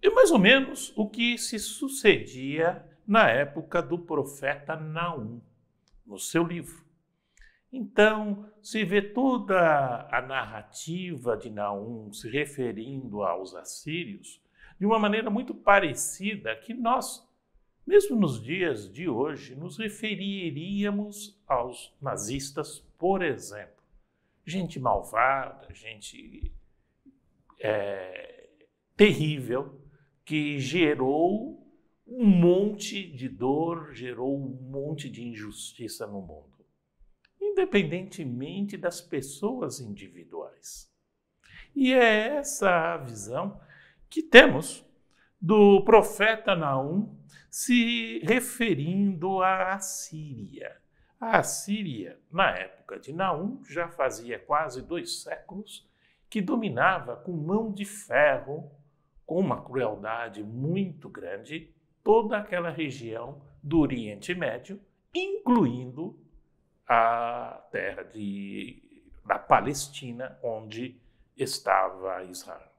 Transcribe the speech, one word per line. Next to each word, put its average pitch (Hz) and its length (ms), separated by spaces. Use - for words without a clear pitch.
É 381 80
mais 453 220
ou 294 80
menos 254 580
o 214 120
que 240 280
se - 220
sucedia 165 1300
na 208 220
época 143 540
do 165 160
profeta 147 760
Naum, 156 640
no 101 120
seu - 240
livro. 170 420
Então, 214 800
se 220 200
vê 196 200
toda 185 1080
a 123 120
narrativa 131 1120
de 113 140
Naum 104 600
se 113 180
referindo 127 920
aos 90 320
assírios - 880
de 190 80
uma 226 120
maneira 214 300
muito 233 260
parecida 180 1000
que - 160
nós, 240 560
mesmo 392 300
nos 139 260
dias 127 480
de 135 160
hoje, 131 480
nos 165 220
referiríamos 202 1700
aos 127 540
nazistas, 135 800
por 185 240
exemplo. 180 600
Gente 170 340
malvada, 123 920
gente, - 760
é, 98 880
terrível, 143 840
que 147 340
gerou 156 1040
um 247 200
monte 196 760
de 135 260
dor, 151 640
gerou 123 420
um 135 180
monte 139 380
de 113 180
injustiça 107 800
no 101 140
mundo, 76 440
independentemente 190 1400
das 170 240
pessoas 160 800
individuais. 87 1120
E 262 200
é 233 420
essa 180 560
a 170 60
visão 123 600
que 320 120
temos 233 640
do 202 420
profeta 220 720
Naum 156 640
se 233 760
referindo 190 1160
à 190 320
Assíria. 151 1040
A 226 200
Assíria, 147 840
na 170 200
época 95 500
de 139 140
Naum, 190 500
já 165 240
fazia 117 500
quase 143 440
dois 160 400
séculos - 680
que 214 140
dominava 170 720
com - 160
mão 196 400
de 202 140
ferro, 139 840
com 165 160
uma 135 220
crueldade 110 800
muito 147 640
grande, 113 640
toda 220 340
aquela 180 320
região 123 720
do 147 160
Oriente 120 560
Médio, 160 440
incluindo 196 1080
a 120 840
terra 98 320
de, 101 800
da 101 140
Palestina, 127 1040
onde 113 580
estava 95 880
Israel. 90 540